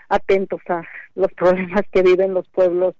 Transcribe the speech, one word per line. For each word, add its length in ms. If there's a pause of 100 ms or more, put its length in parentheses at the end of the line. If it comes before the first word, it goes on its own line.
atentos 580
a 160 (320)
los 180
problemas 480 (100)
que 120
viven 320
los 140
pueblos 500